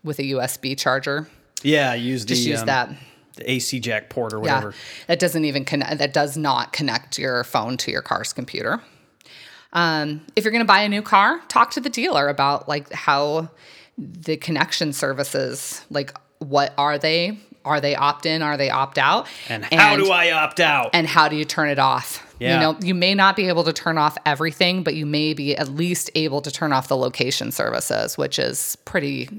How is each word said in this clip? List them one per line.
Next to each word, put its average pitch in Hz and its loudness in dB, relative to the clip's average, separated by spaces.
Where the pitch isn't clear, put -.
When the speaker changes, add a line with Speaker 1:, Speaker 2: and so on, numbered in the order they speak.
Speaker 1:
with 151 -6
a 139 -2
U 135 0
S 127 -2
B 131 -6
charger. 139 -2
Speaker 2:
Yeah, 143 4
use 120 -4
the, 104 -8
Speaker 1:
Just 120 0
use 113 0
Speaker 2:
um, 113 -2
Speaker 1:
that. 131 2
Speaker 2:
the - -8
A 131 0
C 123 -4
jack 113 -4
port 117 -4
or 110 -6
Speaker 1:
Yeah, 131 0
Speaker 2:
whatever. 110 -2
Speaker 1:
that 170 2
doesn't 170 0
even 139 -2
conne-, 143 -2
that 139 -2
does 147 0
not 135 -2
connect 127 -4
your 127 -2
phone 123 -2
to - -4
your - -4
car's - -4
computer. 131 -4
Um, 156 0
if 214 0
you're 214 2
gonna 233 2
buy 202 8
a 208 0
new 208 0
car, 247 4
talk - 2
to 285 -4
the 254 -4
dealer 233 0
about, 139 0
like, 147 -4
how 147 0
the 160 -6
connection 156 -2
services, 135 -4
like, 139 -4
what 143 0
are 147 2
they? 170 0
Are 147 0
they 143 0
opt-in? 156 0
Are 151 0
they 135 0
opt-out? 139 2
Speaker 2:
And 113 -6
how 185 6
Speaker 1:
And 196 2
Speaker 2:
do 190 4
I 170 4
opt 160 0
out? 143 4
Speaker 1:
And 165 2
how 151 6
do 151 -2
you 151 -2
turn 151 -2
it 139 0
off? 131 0
Speaker 2:
Yeah. 127 2
Speaker 1:
You 135 4
know, 156 2
you 185 0
may 185 2
not 196 6
be 190 0
able 170 2
to 156 0
turn 160 -2
off 151 2
everything, 160 0
but 151 0
you 156 -4
may 151 0
be 143 -2
at 143 -4
least 170 -2
able 151 0
to 143 -8
turn 147 -2
off 131 0
the 139 0
location 127 -2
services, - -2
which - -4
is - -4
pretty 139 -6